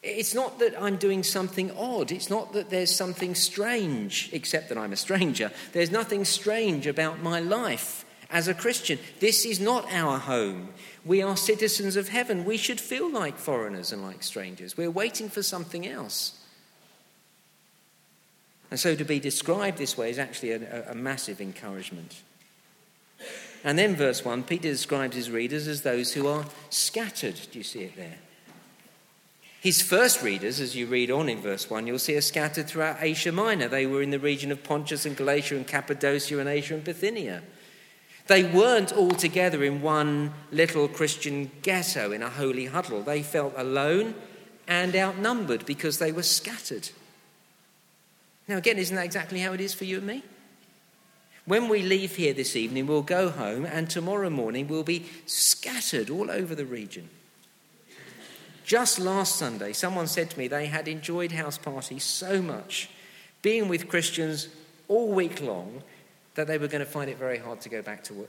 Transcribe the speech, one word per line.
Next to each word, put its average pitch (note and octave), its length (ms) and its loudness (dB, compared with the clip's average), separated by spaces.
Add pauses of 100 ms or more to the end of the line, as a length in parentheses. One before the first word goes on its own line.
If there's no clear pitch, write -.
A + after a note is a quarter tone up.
It's G#3 320 -2
not B3+ 240 0
that A#3 200 4
I'm G3 180 0
doing G3 260 2
something F#3 520 0
odd. G3+ 360 -2
It's - 180 -6
not G3+ 240 -2
that G3+ 160 -2
there's F#3 260 2
something F3+ 380 -2
strange, F3 960 0
except D#3 380 -2
that A#2 80 -2
I'm G#2+ 160 -4
a - 20 -4
stranger. D#3+ 560 0 (220)
There's E3+ 160 4
nothing G#3 360 0
strange G#3 600 2
about D#3+ 380 0
my E3+ 160 0
life F#3+ 640 -2 (240)
as E3 180 2
a F#3 60 2
Christian. F3+ 460 0 (200)
This G#3+ 260 6
is G#3+ 140 0
not A3 320 2
our D#3 280 2
home. G2+ 500 0 (340)
We F#3+ 180 4
are G3 140 0
citizens G#3 600 2
of G3 140 0
heaven. G#3+ 360 0
We A3 120 0
should A3+ 220 -2
feel C#4 320 -2
like F#3 260 -2
foreigners G#2+ 540 -4
and G2+ 120 -8
like F#2 180 -10
strangers. F#2 560 -8
We're E3+ 140 -2
waiting A3 360 -2
for G#3 140 -6
something F3 460 -6
else. - 520 -6 (2250)
And C3 80 -6
so E3 160 4
to D3 100 -2
be D3 140 2
described E3 580 0
this C#3+ 200 -4
way A#2 120 0
is B2 100 -4
actually A#2+ 320 -4
a, A2+ 380 -6
a, - 20 -8
a A#2+ 40 -8
massive B2 460 -6
encouragement. F#2+ 800 -10 (1400)
And D3+ 160 2
then G3+ 160 6
verse C#3 280 2
one, B2 200 -2
Peter E3+ 260 -2
describes C3 460 0
his A#2+ 160 -6
readers B2+ 360 -2
as D3 140 -4
those B2 320 0
who C#3+ 140 2
are D3+ 180 0 (240)
scattered. - 680 -2 (120)
Do - 60 -12
you G#2+ 60 -10
see G#2+ 180 -8
it F#2 140 -12
there? E2 220 -12 (1400)
His - 200 4
first A#3 400 6
readers, G#2+ 380 0
as B2+ 160 -2
you A#2+ 100 -2
read B2 240 2
on D3 180 2
in A2+ 140 -2
verse G2 280 -4
one, A2+ 180 -2
you'll B2 100 -2
see D3 180 0
are D3 60 4
scattered D3+ 460 0
throughout D#3 320 0
Asia D#3+ 320 0
Minor. F#3+ 360 2
They C3+ 200 2
were C#3 160 2
in C#3 80 0
the C#3 80 0
region C#3+ 320 0
of C#3 120 -6
Pontus D3 440 -2
and C#3 100 -4
Galatia C#3+ 380 2
and B2+ 100 -2
Cappadocia C#3+ 760 0
and C#3 100 0
Asia D3 260 -2
and D#3 80 -6
Bithynia. E3+ 580 -2 (880)
They F#3+ 160 10
weren't G3 500 8
all F3+ 180 6
together F3 520 4
in C#3+ 180 2
one D3 520 2 (180)
little D3+ 360 4
Christian C#3+ 640 -2 (140)
ghetto E3+ 480 0
in G#2+ 100 -4
a A#2 80 -4
holy C3 360 -2
huddle. C3 360 -4
They D3 220 -2
felt C#3+ 340 0
alone D3 560 2 (540)
and F3+ 280 2
outnumbered F#3+ 680 0
because C#3+ 320 -2
they D#3+ 140 0
were E3 120 -2
scattered. - 680 -2 (1600)
Now, G3+ 100 0
again, G#3 200 4
isn't F#3 180 0
that F3+ 100 0
exactly F3+ 340 -4
how F#3 140 -2
it F#3 80 -2
is G3 120 -4
for - 120 -8
you F#3 120 -2
and G3 80 -6
me? B3 180 -6 (1200)
When A3+ 240 4
we G#3+ 120 4
leave F#3+ 340 2
here D3+ 180 4
this C3 220 -2
evening, B2 300 0
we'll D3+ 160 4
go F3+ 280 2
home, B2+ 360 -4
and D#3+ 240 -2
tomorrow F#3 400 -2
morning B2+ 380 -2
we'll D#3 160 -2
be E3+ 240 -2 (180)
scattered - 840 0
all F#3 180 -2
over F3+ 240 -2
the D3 120 -6
region. G#2 440 -10 (1500)
Just A#3+ 340 4
last F#3+ 380 2
Sunday, G#2+ 380 -4
someone F3+ 340 -2
said E3 240 0
to - 80 -10
me B2+ 80 -2
they C#3+ 180 -2
had D3+ 220 -4
enjoyed E3 440 -4
house D#3 280 -4
party C3+ 400 -8
so F#3+ 420 0
much, C#3 480 -6 (540)
being G#3+ 240 4
with F3 200 0
Christians D#3 600 0 (400)
all A3+ 220 4
week F#3 300 2
long, A2+ 440 -6 (500)
that D3+ 140 -2
they D#3 100 0
were D3 100 -2
gonna D3 160 -2
find C#3+ 240 -6
it C3 100 -8
very B2+ 200 -2
hard A#2 240 -10
to A#2+ 80 -14
go A2 140 -6
back G#2 220 -12
to, G#2 240 -12